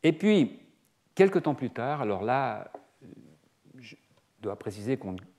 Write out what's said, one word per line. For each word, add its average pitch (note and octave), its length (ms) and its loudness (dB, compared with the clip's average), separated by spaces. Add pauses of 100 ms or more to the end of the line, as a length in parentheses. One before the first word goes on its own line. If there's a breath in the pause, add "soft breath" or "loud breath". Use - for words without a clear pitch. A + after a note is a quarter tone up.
Et D#3+ 120 4
puis, F#3+ 440 2 (560)
quelque F#3+ 240 4
temps D3+ 180 0
plus B2 140 -6
tard, C#3 320 -6
alors G2+ 220 -2
là, A#2 480 -2 (1040)
je A#2+ 180 -20 (460)
dois G#2 160 -6
préciser G#2+ 380 -6
qu'on F#2+ 220 -10 (220)